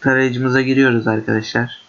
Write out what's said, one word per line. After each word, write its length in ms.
tarayıcımıza 600
giriyoruz 460
arkadaşlar. 800